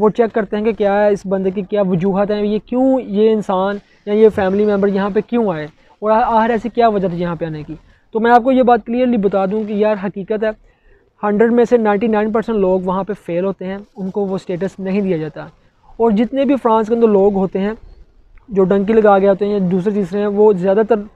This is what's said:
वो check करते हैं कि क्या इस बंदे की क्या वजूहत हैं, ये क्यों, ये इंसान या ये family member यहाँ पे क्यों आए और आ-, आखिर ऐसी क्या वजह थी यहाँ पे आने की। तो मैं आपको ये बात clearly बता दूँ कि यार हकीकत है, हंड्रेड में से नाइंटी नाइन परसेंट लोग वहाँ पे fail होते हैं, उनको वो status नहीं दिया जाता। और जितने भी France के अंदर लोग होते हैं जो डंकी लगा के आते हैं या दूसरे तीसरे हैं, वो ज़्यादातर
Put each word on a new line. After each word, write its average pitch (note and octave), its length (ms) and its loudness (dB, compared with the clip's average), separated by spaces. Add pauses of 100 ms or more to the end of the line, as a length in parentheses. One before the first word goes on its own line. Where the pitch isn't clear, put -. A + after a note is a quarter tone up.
वो G#3 100 2
check A3+ 200 0
करते G#3+ 260 -4
हैं G#3+ 80 -4
कि A3+ 80 0
क्या G3+ 360 2
इस G3 180 -2
बंदे F#3+ 240 -2
की F#3+ 120 -6
क्या G3+ 200 -2
वजूहत F#3+ 480 0
हैं, G#3 120 -2
ये G#3 160 -2
क्यों, C4 420 0
ये G#3+ 320 2
इंसान G3+ 480 -2 (280)
या G#3 60 -2
ये A3 140 4
family G3 360 0
member G3+ 240 0
यहाँ G3 220 -2
पे G#3 100 -2
क्यों G#3+ 340 -2
आए D3+ 140 -8 (340)
और G#3 80 0
आ-, A3 100 4
आखिर A3+ 300 2
ऐसी A#3 180 -2
क्या A#3 200 2
वजह G3 200 0
थी E3+ 80 -4
यहाँ F3 200 -4
पे E3 100 -6
आने D#3 180 -10
की। D3+ 140 -14 (340)
तो A3 80 -4
मैं A#3 100 2
आपको A#3+ 220 4
ये B3+ 100 4
बात A#3+ 220 4
clearly A#3+ 320 0
बता G3 300 0
दूँ G#3+ 180 -4
कि G#3 200 -2
यार G#3+ 140 0
हकीकत G3+ 460 -6
है, A3 80 -4 (720)
हंड्रेड G#3 300 2
में A#3+ 120 4
से B3 140 2
नाइंटी G#3+ 300 0
नाइन G#3+ 240 0
परसेंट A3 260 -2
लोग F#3 260 0
वहाँ F#3 200 -2
पे G3+ 100 -8
fail F3 300 -6
होते F#3+ 200 -6
हैं, G3 220 -10 (100)
उनको G3 300 -6
वो F#3+ 120 -6
status F#3 420 -8
नहीं F#3+ 220 -2
दिया F#3 160 -2
जाता। D#3 320 -12 (500)
और A3+ 120 4
जितने B3 320 0
भी C4+ 120 2
France A3 320 0
के A#3 60 0
अंदर A#3 140 2
लोग G3+ 260 2
होते F#3+ 240 -2
हैं G#3 180 -4 (720)
जो F#3+ 140 2
डंकी G3+ 280 0
लगा G#3 260 6
के G3 80 2
आते G3 180 2
हैं G3+ 80 -4
या G#3 60 -2
दूसरे F#3 340 0
तीसरे G3 280 -4
हैं, G#3 60 -2
वो G#3 280 4
ज़्यादातर G3+ 500 0 (120)